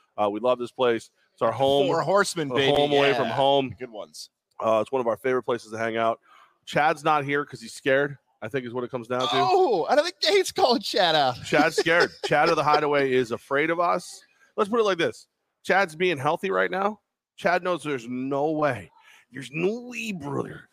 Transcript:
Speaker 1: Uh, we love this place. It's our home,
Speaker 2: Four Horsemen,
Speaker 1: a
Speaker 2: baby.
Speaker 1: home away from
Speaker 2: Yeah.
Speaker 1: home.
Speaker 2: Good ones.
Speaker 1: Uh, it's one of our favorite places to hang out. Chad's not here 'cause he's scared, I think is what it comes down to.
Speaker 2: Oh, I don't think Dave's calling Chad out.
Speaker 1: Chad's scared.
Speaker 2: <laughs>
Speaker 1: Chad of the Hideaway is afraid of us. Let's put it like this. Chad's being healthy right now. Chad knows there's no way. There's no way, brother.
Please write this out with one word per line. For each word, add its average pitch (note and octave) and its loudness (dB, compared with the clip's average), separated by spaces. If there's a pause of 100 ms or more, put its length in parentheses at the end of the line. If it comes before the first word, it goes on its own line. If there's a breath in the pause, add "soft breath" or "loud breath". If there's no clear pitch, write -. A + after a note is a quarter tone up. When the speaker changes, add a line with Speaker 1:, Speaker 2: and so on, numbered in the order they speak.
(180)
Speaker 1:
Uh, G#2 2
we G#2 -4
love B2 0
this A#2+ -8
place. A#2+ 0 (240)
It's - -10
our A2+ 2
home, C#3 2
Speaker 2:
Four - 0
Horsemen, E3+ 0
Speaker 1:
a B2 -6
Speaker 2:
baby. C#3 2
Speaker 1:
home D3 2
away C#3 4
from A#2 -2
Speaker 2:
Yeah. - -4
Speaker 1:
home. C#3 2
Speaker 2:
Good B2 -12
ones. F#2 -16 (320)
Speaker 1:
Uh, A2+ 2
it's - -6
one C3 0
of A#2+ -2
our A2 0
favorite B2+ -2
places A2+ -4
to A2 -10
hang A2+ -4
out. A2+ 0 (460 soft breath)
Chad's D3+ 0
not D3+ 0
here C#3+ -2
'cause - -18
he's A2+ -16
scared, C#3 0 (260)
I A2+ -8
think B2+ -6
is A#2 -12
what B2 -6
it A2+ -10
comes A#2 -8
down B2+ -2
to. B2+ -2
Speaker 2:
Oh, F#4 2
I A3 2
don't D4 4
think F4+ -8
Dave's F#4+ 2
calling B3+ 2
Chad F3+ 2
out. C3+ 2
Speaker 1:
Chad's D#3 2
scared. E3 2
Speaker 2:
<laughs> - -14
Speaker 1:
Chad D#3 4
of E3 2
the D3+ 0
Hideaway D3 2
is B2+ 2
afraid C#3 -2
of E3+ -2
us. F3+ -2 (320 soft breath)
Let's G#3+ 0
put A#3 0
it - 4
like F#3+ 0
this. D3 -4 (340)
Chad's F#3 0
being E3+ 0
healthy D#3+ -2
right F#3 0
now. G3 -4 (360)
Chad F3 0
knows F3 -4
there's C3 -6
no C#3 -4
way. C#3 -2 (420 soft breath)
There's C3 -14
no G#3 -4
way, A3+ -10
brother. C#3 -8